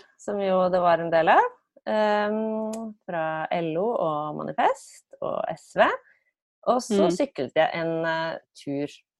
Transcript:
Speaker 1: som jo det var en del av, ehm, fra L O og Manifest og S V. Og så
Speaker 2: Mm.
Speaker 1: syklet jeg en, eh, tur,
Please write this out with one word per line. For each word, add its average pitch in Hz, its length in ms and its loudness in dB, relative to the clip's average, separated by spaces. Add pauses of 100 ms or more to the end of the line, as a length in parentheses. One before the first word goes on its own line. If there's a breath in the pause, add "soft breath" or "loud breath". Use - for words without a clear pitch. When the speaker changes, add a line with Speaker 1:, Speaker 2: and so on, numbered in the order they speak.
(160)
Speaker 1:
som 208 220 -6
jo 185 320 2
det 180 100 2
var 170 200 4
en 165 100 -4
del 165 180 4
av, 311 140 6 (420)
ehm, 220 1080 -2 (100)
fra 160 460 -4
L 165 260 -2
O 196 200 0
og 151 400 -2
Manifest 226 640 -4 (180)
og - 300 -4
S - 240 -14
V. 185 80 4 (840)
Og 240 120 2
så 196 280 2
Speaker 2:
Mm. - 20 4
Speaker 1:
syklet - 460 -4
jeg 156 180 4
en, 165 320 -2
eh, 160 320 -4 (160)
tur, 143 340 -6 (320)